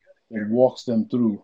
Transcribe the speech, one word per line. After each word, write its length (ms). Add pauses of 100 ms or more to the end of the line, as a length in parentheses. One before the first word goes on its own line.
(320)
that 180
walks 340
them 260
through 340